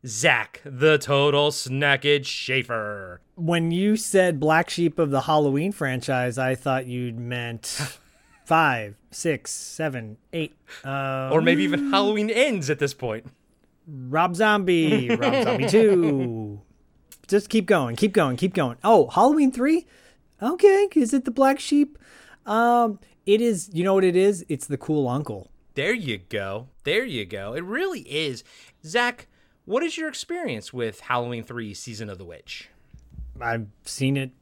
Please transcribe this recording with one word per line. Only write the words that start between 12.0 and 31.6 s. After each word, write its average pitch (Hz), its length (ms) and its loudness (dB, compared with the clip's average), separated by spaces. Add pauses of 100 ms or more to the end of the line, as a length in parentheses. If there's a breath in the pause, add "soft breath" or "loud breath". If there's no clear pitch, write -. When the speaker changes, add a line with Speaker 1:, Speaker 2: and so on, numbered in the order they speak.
Speaker 1:
Ends 214 400 0
at 147 100 -2
this 139 140 -2
point. 117 340 -8 (600)
Speaker 2:
Rob 151 480 -2
Zombie, 180 800 2
Rob 262 280 2
Zombie 226 240 0
Speaker 1:
<laughs> - 20 0
Speaker 2:
Two. 135 920 2 (680)
Just 208 220 0
keep 214 180 2
going, 131 280 2
keep 208 180 0
going, 139 220 2
keep 180 200 -2
going. 131 280 -2
Oh, 208 260 6
Halloween 269 420 4
Three? 294 340 0 (560 soft breath)
Okay, 392 540 4
is 247 180 2
it 262 100 0
the 254 80 -4
black 269 280 2
sheep? 285 380 0 (480 soft breath)
Um, 233 540 2 (260 soft breath)
it 214 160 4
is, 220 320 -2
you 170 120 0
know 190 80 4
what 190 100 4
it 180 140 4
is? 190 320 2
It's 143 180 -6
the 139 100 -6
cool 147 300 0
uncle. 120 420 -6 (240)
Speaker 1:
There 170 200 -2
you 139 260 -6 (100)
go. 101 400 -6 (160)
There 196 180 0
you 131 220 -6
go. 98 280 -10
It 165 120 -8
really 277 360 -6
is. 139 440 -6 (400 soft breath)
Zach, 240 420 -4 (380)
what 233 180 -2
is 330 140 -6
your 320 100 -8
experience 294 640 -8
with 117 300 -8
Halloween 120 420 -4
Three, 113 300 -12